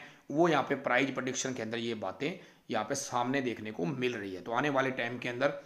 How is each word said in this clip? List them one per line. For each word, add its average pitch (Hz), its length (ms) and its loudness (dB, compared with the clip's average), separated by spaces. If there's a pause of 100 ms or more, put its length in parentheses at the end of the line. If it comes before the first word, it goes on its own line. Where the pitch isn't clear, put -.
(320)
वो 160 160 6
यहाँ 147 160 6
पे 139 140 0
प्राइस 127 320 4
प्रेडिक्शन 127 440 -2
के 123 80 -4
अंदर 110 160 -2
ये 117 180 -2
बातें 104 360 -4 (400)
यहाँ 110 120 0
पे 139 140 -2
सामने 127 440 0
देखने 110 300 -2
को 165 140 -2
मिल 127 280 0
रही 98 200 -4
है। 90 80 -8
तो 117 100 -6
आने 131 180 2
वाले 135 220 4
टाइम 123 280 -2
के 123 100 -4
अंदर 131 360 0